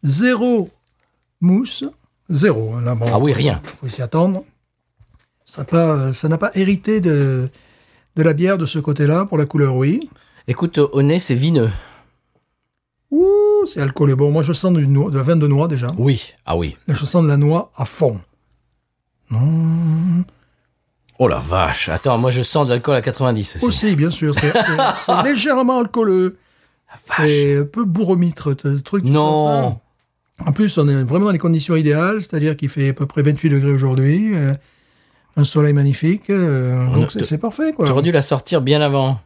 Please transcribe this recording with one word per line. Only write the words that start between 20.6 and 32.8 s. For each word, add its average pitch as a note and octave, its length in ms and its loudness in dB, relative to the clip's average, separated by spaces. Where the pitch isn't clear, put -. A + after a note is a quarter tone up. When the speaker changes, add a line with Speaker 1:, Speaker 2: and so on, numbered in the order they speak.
Speaker 2:
Oh B2+ 100 2
la E2 120 0
vache. D#2+ 500 -2
Attends, A2+ 300 0
moi, B2+ 100 2
je B2 140 0
sens D3 240 0
de A#2+ 60 0
l'alcool B2+ 220 0
à A#2+ 60 0
quatre-vingt-dix A#2+ 540 -2
aussi. - 100 -4
Speaker 1:
Aussi, G#3+ 300 0
bien D#3 160 0
sûr. D3 240 -2
C'est, D3 160 0
c'est, - 260 0
Speaker 2:
<laughs> C4 160 0
Speaker 1:
c'est - 300 -2
légèrement B3+ 560 0
alcooleux. F#3+ 580 0
Speaker 2:
La - 60 -20
vache. D#3 100 2
Speaker 1:
C'est C#3+ 300 2
un C#3+ 80 0
peu G#3+ 200 -4
bourromitre, F3 760 0
ce - 60 -4
truc, F#3 260 -4
tu B2+ 80 0
Speaker 2:
Non. D3+ 360 2
Speaker 1:
sens C3+ 260 0
ça ? - 60 -10
En D3 80 0
plus, G#3 240 0
on D3 100 2
est C#3 160 2
vraiment D#3 220 0
dans G#3 60 2
les F3 80 0
conditions E3 360 0
idéales, D#3+ 460 0
c'est-à-dire D#3 340 -2
qu'il D3 140 -6
fait C#3 200 -2